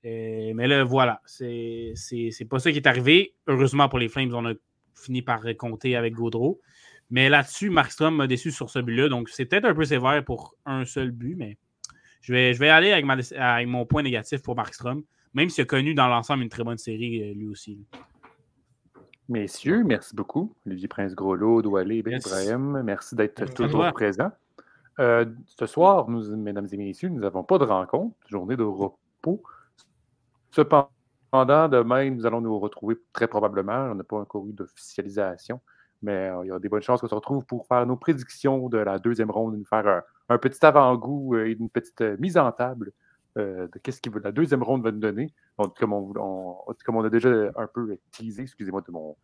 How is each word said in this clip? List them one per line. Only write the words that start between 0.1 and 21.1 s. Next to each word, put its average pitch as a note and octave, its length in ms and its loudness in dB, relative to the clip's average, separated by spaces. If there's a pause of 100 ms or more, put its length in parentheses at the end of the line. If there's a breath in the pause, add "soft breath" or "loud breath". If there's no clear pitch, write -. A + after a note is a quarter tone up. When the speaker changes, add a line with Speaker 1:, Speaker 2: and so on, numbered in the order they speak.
Speaker 1:
mais A#2+ 140 0
là, C#3 160 4
voilà, B2 420 2
c'est, A#2 680 -10
c'est, A#2 340 -6
c'est - 140 -14
pas C3 160 -4
ça D#3+ 100 2
qui D3 80 0
est C#3+ 80 2
arrivé. C3+ 480 6 (120)
Heureusement C3+ 420 4
pour C3 100 -2
les A#2+ 100 0
Flames, B2+ 260 -4
on A#2 120 -4
a A2+ 80 -2 (400)
fini B2+ 280 -6
par A#2 200 -2 (160)
compter A#2+ 380 -4
avec A#2 180 -2
Gaudreau. A#2 460 -2 (500 soft breath)
Mais C3 180 4
là-dessus, C#3+ 400 2
Markstrom D#3 480 2
m'a C#3 100 2
déçu B2+ 260 -2
sur B2 180 -10
ce - 80 -4
but-là. A#2+ 300 0
Donc, A#2+ 200 -2
c'est - 160 -8
peut-être G3 220 0
un G3+ 80 4
peu D#3 100 2
sévère C3+ 400 2
pour - 300 -10 (100)
un C3 200 -4
seul B2+ 260 -6
but, A#2+ 260 -8
mais G#2+ 220 -12 (640 soft breath)
je B2 100 -6
vais, B2+ 220 4
je A#2 60 -4
vais D3 100 6
aller E3+ 220 8
avec E3 120 2
ma, C3+ 120 2 (220)
avec A#2+ 300 2
mon B2 180 -2
point D3 160 2
négatif C3 400 -4
pour B2 140 -6
Markstrom, B2 460 -6 (320)
même D#3+ 160 2
s'il D#3 120 -2
a B2 40 2
connu C#3+ 280 0
dans C3+ 140 4
l'ensemble B2 340 0
une A#2 60 -4
très A#2 160 -8
bonne A#2 140 -6
série, A2+ 440 -6
euh, G#2 120 -8
lui G#2 140 -10
aussi. G#2 300 -14 (1500)
Speaker 2:
Messieurs, B2+ 560 0
merci A2 320 0
beaucoup. D3 380 -4 (120)
Olivier F#2+ 220 -8
Prince-Groslo, F#2+ 760 0